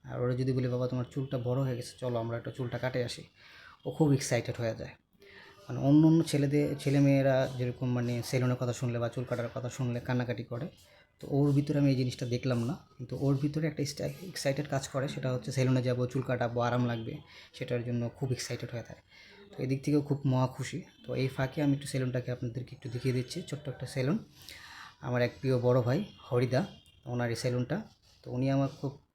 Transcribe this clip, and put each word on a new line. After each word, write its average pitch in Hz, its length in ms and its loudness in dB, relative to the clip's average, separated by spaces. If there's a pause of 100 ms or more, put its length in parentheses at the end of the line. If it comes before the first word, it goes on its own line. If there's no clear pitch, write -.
আর 127 180 -8
ওরা 123 140 0
যদি 131 180 0
বলি, 127 140 2
"বাবা, 123 200 0
তোমার 123 240 -2
চুলটা 131 260 -4
বড় 123 240 0
হয়ে 131 140 0
গেছে, - 240 -10
চলো 123 200 -2
আমরা 117 180 -2
একটু 117 140 -8
চুলটা 120 260 -6
কাটে 127 260 -2
আসি," - 200 -8 (600)
ও 143 60 -4
খুব 147 220 4
এক্সাইটেড 123 420 0
হয়ে 117 200 -2
যায়। - 140 -10 (800)
মানে 123 100 -4
অন্য 147 280 8
অন্য 160 160 8
ছেলেদের, 143 560 2
ছেলেমেয়েরা 135 800 4
যেরকম 123 320 -2
মানে 120 360 0
সেলুনের 127 300 2
কথা 123 180 -2
শুনলে 120 260 -2
বা 117 100 0
চুল 127 140 -6
কাটার 117 320 -4
কথা 117 140 -4
শুনলে 120 300 -2
কান্নাকাটি 120 440 -2
করে, 117 240 -8 (520)
তো - 100 -14
ওর 143 220 4
ভিতরে 143 280 2
আমি 139 100 6
এই 131 60 4
জিনিসটা 127 300 -2
দেখলাম 120 380 0
না। 127 100 0 (240)
কিন্তু 123 220 -8
ওর 139 180 4
ভিতরে 151 300 0
একটা 147 160 -2
এক্সটা-, - 440 -6
এক্সাইটেড 139 400 -2
কাজ 135 200 -4
করে, - 200 -2
সেটা 131 260 -4
হচ্ছে 127 180 -6
সেলুনে 127 300 4
যাবো, 123 260 0
চুল 131 140 -2
কাটাবো, 120 400 -2
আরাম 123 240 2
লাগবে, 117 320 -4 (360)
সেটার 120 300 -4
জন্য 120 320 -2
খুব 127 160 -4
এক্সাইটেড - 400 -6
হয়ে - 120 -8
থাকে। - 180 -18 (560)
তো - 60 -4
এদিক 135 200 -2
থেকেও 147 180 4
খুব 143 240 -2
মহা 127 220 4
খুশি। 120 340 -6 (240)
তো 127 100 -4
এই 131 120 2
ফাঁকে 135 360 -2
আমি 139 100 6
একটু 143 140 -2
সেলুনটাকে 127 440 -2
আপনাদেরকে 123 440 -6
একটু - 140 -12
দেখিয়ে 123 240 0
দিচ্ছি, 127 280 -4
ছোট্ট 147 280 -8
একটা 127 160 -10
সেলুন, 139 340 0 (840)
আমার 123 200 0
এক 120 180 0
প্রিয় 131 200 2
বড় 123 220 6
ভাই 139 220 2 (160)
হরিদা, 123 460 0 (400)
ওনার 123 240 -2
এই 113 60 -2
সেলুনটা। 123 460 -2 (420)
তো 123 80 -10
উনি 131 200 0
আমার 135 180 2 (120)
খুব - 180 -6 (140)